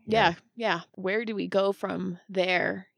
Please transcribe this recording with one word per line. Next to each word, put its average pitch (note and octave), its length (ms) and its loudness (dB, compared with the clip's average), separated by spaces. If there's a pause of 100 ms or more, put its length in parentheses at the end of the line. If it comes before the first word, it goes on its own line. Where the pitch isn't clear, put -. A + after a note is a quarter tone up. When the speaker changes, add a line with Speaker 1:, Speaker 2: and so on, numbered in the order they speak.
Speaker 1:
Yeah, G#3+ 280 4
Speaker 2:
Yeah. - 0 - (220)
Speaker 1:
yeah. G3+ 240 -2 (120)
Where G3 320 -2
do A3 100 -6
we F#3+ 140 -4
go G3 240 2
from F#3 460 -4 (100)
there, F#3 680 0